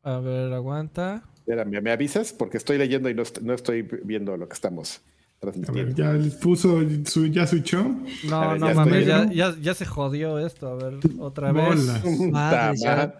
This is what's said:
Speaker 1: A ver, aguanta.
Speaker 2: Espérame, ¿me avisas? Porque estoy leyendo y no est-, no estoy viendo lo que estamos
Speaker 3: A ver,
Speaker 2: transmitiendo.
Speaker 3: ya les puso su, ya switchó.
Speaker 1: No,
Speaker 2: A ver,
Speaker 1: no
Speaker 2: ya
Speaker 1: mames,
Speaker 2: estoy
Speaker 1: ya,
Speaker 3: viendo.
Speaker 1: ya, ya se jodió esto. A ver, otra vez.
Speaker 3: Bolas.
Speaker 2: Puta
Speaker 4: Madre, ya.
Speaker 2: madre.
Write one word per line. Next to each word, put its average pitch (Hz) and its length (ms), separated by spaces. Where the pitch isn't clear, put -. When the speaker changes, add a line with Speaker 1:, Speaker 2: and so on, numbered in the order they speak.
Speaker 1:
A 131 160
ver, 127 360
aguanta. 156 680
Speaker 2:
Espérame, - 480
¿me 113 80
avisas? 143 420
Porque - 240
estoy 143 220
leyendo 131 320
y 117 40
no 113 60
est-, - 200
no 117 120
estoy 120 300
viendo 101 560
lo 85 100
que - 60
estamos 87 480
Speaker 3:
A 98 40
ver, 98 100
Speaker 2:
transmitiendo. 123 380
Speaker 3:
ya 151 200
les 151 220
puso 175 440
su, 160 220
ya 160 200
switchó. 175 360
Speaker 1:
No, 156 160
Speaker 2:
A 160 120
ver, 156 80
Speaker 1:
no 160 80
Speaker 2:
ya 151 60
Speaker 1:
mames, 156 200
Speaker 2:
estoy - 120
Speaker 1:
ya, - 120
Speaker 3:
viendo. 208 160
Speaker 1:
ya, 170 260
ya 165 140
se 180 100
jodió 147 540
esto. 151 300
A 127 80
ver, 131 180
otra 143 340
vez. 156 140
Speaker 3:
Bolas. 135 320
Speaker 2:
Puta 165 320
Speaker 4:
Madre, 139 480
ya. 117 180
Speaker 2:
madre. 147 240